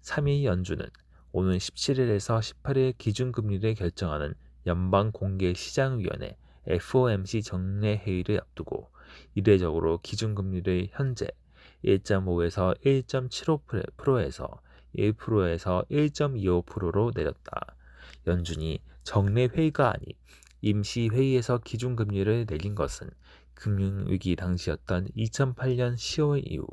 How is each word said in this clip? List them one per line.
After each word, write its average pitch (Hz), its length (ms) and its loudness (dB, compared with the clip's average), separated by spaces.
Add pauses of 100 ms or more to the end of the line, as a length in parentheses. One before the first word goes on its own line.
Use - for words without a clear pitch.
삼 - 260 -2
일 143 180 2
연준은 90 420 -2 (460)
오는 92 260 2
십칠 - 400 -2
일에서 113 420 2
십팔 - 380 -2
일 131 140 2
기준금리를 110 840 -2
결정하는 78 580 -2 (340)
연방공개시장위원회 95 1700 0 (280)
에프오엠씨 104 760 0
정례 101 560 -2
회의를 95 420 0
앞두고 - 500 -10 (440)
이례적으로 85 680 4
기준금리를 95 920 -2
현재 131 340 -4 (560)
일 101 200 4
점 95 240 0
오에서 87 540 2
일 135 220 2
점 127 260 -4
칠오 151 320 -2 (380)
프로에서 - 640 -2 (320)
일 104 180 2
프로에서 92 760 0
일 147 200 2
점 143 280 -2
이오 90 240 4
프로로 98 520 0
내렸다. - 640 -6 (500)
연준이 82 560 0 (200)
정례 107 440 2
회의가 151 440 2
아닌 - 260 -8 (440)
임시 107 480 0
회의에서 127 500 2
기준금리를 113 880 0
내린 92 280 -4
것은 - 360 -4 (440)
금융위기 95 840 0
당시였던 90 760 -2
이천팔 123 640 -2
년 120 200 0
시월 147 500 0
이후 - 260 -6